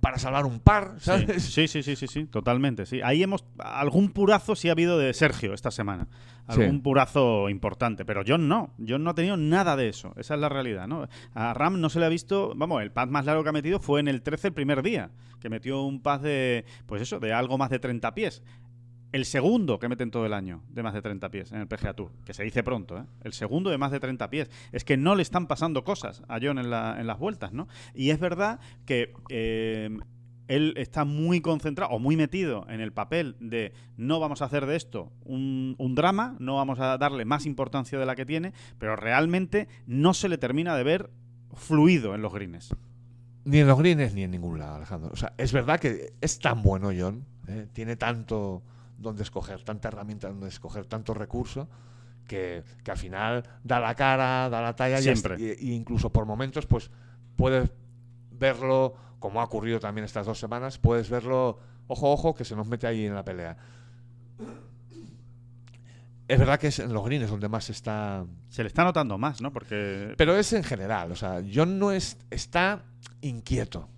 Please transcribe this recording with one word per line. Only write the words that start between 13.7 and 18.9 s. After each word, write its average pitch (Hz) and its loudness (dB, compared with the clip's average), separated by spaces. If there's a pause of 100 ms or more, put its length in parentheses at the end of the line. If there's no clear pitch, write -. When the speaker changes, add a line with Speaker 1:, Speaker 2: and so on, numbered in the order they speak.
Speaker 2:
fue 143 2
en 147 2
el 135 0
trece 151 -2
el 180 -2
primer 139 0
día, 160 -2 (300)
que 117 -8
metió 117 -4
un 139 -6
pad 143 0
de, 131 0 (180)
pues 104 -6
eso, 127 -6
de 110 -2
algo 127 0
más 131 0
de 131 0
treinta 120 -2
pies. 202 -4 (680)